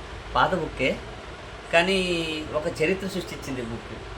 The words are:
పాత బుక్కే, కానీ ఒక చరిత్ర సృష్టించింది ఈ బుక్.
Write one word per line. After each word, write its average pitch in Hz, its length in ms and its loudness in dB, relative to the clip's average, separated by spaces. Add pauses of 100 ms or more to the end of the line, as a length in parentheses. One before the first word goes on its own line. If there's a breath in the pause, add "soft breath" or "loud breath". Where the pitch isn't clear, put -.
(360)
పాత 151 200 6
బుక్కే, 156 440 0 (720)
కానీ 185 240 6 (560)
ఒక 156 280 0
చరిత్ర 185 260 4
సృష్టించింది 139 540 -4
ఈ 113 40 -4
బుక్. 113 340 -6 (180)